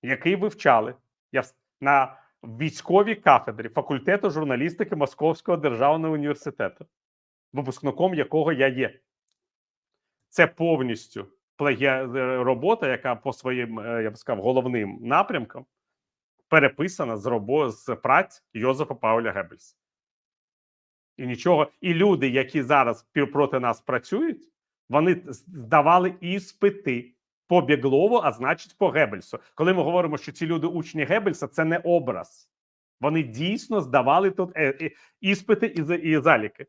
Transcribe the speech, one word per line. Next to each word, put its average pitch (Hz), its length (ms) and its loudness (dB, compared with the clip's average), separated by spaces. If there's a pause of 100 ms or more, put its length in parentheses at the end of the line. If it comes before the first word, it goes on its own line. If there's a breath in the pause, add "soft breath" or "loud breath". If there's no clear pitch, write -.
який 135 340 0
вивчали 127 600 2 (360)
я 131 100 -2
вс-, - 120 -12 (280)
на 135 360 2 (260 loud breath)
військовій 170 720 0
кафедрі 117 540 2
факультету 165 600 -2
журналістики 156 680 -4
Московського 156 640 -2
державного 151 560 0
університету, 147 720 -6 (680)
випускником 143 600 -2
якого 151 400 -2
я 135 140 2
є. 127 320 -4 (1300)
Це 165 180 4
повністю 131 800 -4 (300)
плагіа-, 131 600 0
е, 127 260 -2
робота, 135 460 0
яка 123 260 -4
по 123 180 -8
своїм, 123 460 -6
е, 113 240 -4
я 107 80 -4
б 110 60 -20
сказав, 104 260 -6
головним 120 580 -2
напрямкам 135 640 -4 (800)
переписана 143 680 0
з 98 80 -10
робо-, 120 460 -2
з - 240 -10
праць - 480 0 (100)
Йозефа 131 420 -2
Пауля 113 360 0
Геббельса. - 440 -10 (1400)
І 123 100 -10
нічого, 151 440 2 (100)
і 175 120 -2
люди, 165 360 2
які 131 340 0
зараз 123 500 2
пі-, 143 120 2
проти 139 340 0
нас 120 220 -2
працюють, 214 680 -4 (400)
вони 160 240 2 (140)
з-, 127 200 -16
здавали 160 760 2
іспити 180 920 -4 (340)
по 175 140 6
Біглову, 143 640 2
а 143 80 2
значить, 131 460 -4
по 190 120 2
Геббельсу. 120 500 -2 (160 soft breath)
Коли 170 180 2
ми 175 100 2
говоримо, 165 340 0
що - 140 -12
ці - 160 -8
люди 165 200 -2
учні 160 360 -4
Геббельса, 175 440 -2
це - 180 -2
не 165 120 0
образ. 135 720 -2 (520)
Вони 151 220 0
дійсно 170 580 -4
здавали 143 500 2
тут, 185 240 -6
е, 147 260 0
е, 160 100 -6 (300 soft breath)
іспити 196 460 0
і 160 160 -4
за-, 170 120 0
і 156 260 0
заліки. 120 480 2